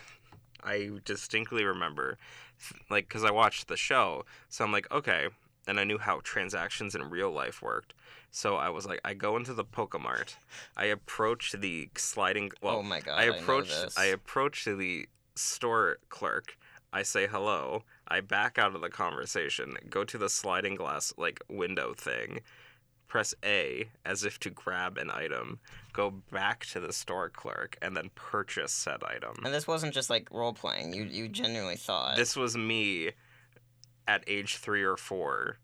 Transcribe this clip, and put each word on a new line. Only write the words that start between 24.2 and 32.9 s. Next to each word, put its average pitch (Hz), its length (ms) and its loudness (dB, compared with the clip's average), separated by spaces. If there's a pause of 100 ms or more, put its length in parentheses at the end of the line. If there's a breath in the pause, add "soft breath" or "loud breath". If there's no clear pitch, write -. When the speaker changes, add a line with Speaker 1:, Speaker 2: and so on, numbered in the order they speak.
Speaker 1:
if 101 160 -2
to - 100 -6
grab 90 480 -4
an 71 140 -4
item, 65 480 -4 (320 loud breath)
go 101 200 2
back 98 560 -2
to - 120 -6
the 87 140 -4
store 90 360 -4
clerk, - 520 -8
and 95 160 -2
then 82 180 -4
purchase 95 560 -2
said - 320 -2
item. 58 400 -6
Speaker 2:
And 135 100 0
this 147 140 -2
wasn't 156 260 0
just, 131 160 0
like, 117 220 0
role-playing. 101 600 -2
You, 101 100 -4
you 104 240 -4
genuinely 113 480 0
thought. 67 400 0
Speaker 1:
This 120 220 4
was 120 180 2
me 107 560 2 (960 soft breath)